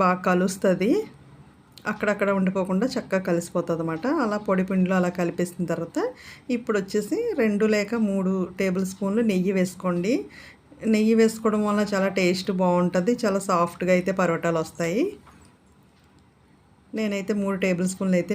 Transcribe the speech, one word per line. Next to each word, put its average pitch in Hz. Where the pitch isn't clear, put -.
బాగా 180
కలుస్తుంది, 185
అక్కడక్కడ 202
ఉండిపోకుండా 190
చక్కగా 190
కలిసిపోతుంది 170
అన్నమాట. 160
అలా 208
పొడి 190
పిండిలో 185
అలా 180
కలిపేసిన 175
తర్వాత 165
ఇప్పుడు 226
వచ్చేసి 208
రెండు 208
లేక 208
మూడు 190
టేబుల్ 190
స్పూన్లు 208
నెయ్యి 185
వేసుకోండి. 185
నెయ్యి 214
వేసుకోవడం 220
వల్ల 208
చాలా 190
టేస్ట్ 185
బాగుంటుంది, 180
చాలా 196
సాఫ్ట్గా 175
అయితే 185
పరోటాలు 165
వస్తాయి. 175
నేనైతే 208
మూడు 196
టేబుల్ 185
స్పూన్లు 185
అయితే 175